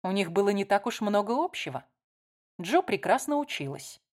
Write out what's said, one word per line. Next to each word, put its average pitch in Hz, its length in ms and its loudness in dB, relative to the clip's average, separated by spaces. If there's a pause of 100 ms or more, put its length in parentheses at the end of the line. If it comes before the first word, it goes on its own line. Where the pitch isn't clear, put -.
У 185 60 0
них 196 180 0
было 202 200 4
не 202 140 0
так 202 220 2
уж - 140 -4
много 208 320 2
общего. 247 520 -4 (760)
Джо 220 200 4
прекрасно 262 580 0
училась. 139 600 -8 (120)